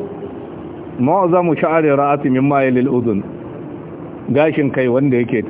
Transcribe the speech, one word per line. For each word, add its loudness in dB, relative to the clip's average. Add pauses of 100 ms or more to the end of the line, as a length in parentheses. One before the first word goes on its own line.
(1000)
ma'azamu 2
sha'ari 2
ra'asi 2
min 2
mayilil 2
udun." 0 (1040)
Gashin 2
kai 0
wanda 2
yake, 0